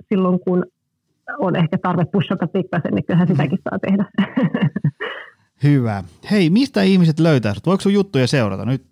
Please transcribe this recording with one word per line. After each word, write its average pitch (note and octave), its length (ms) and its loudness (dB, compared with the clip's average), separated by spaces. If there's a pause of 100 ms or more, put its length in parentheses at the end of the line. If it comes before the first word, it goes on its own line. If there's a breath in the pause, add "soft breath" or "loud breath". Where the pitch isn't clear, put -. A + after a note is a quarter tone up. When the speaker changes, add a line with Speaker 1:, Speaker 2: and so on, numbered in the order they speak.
Speaker 1:
silloin, F#3 320 2
kun F3+ 240 0 (760)
on E3 180 -2
ehkä F3 260 0
tarve F3 300 0
pushata F#3 340 -2
pikkasen, - 480 -4
niin G3 100 -4
kyllähän F3 240 2
sitäkin D3 300 0 (120)
saa G3+ 80 -6
tehdä. G3 260 0 (140)
<laughs> A3+ 260 -2 (1160 loud breath)
Speaker 2:
Hyvä. A#2+ 400 2 (280)
Hei, F#3+ 200 2
mistä A3 320 0
ihmiset F3+ 380 4
löytää B2 340 2
sut? - 120 -8
Voiko F#3 140 2
sun G3 140 0
juttuja F#3+ 320 2
seurata? G2+ 380 -2
Nyt B2+ 280 -2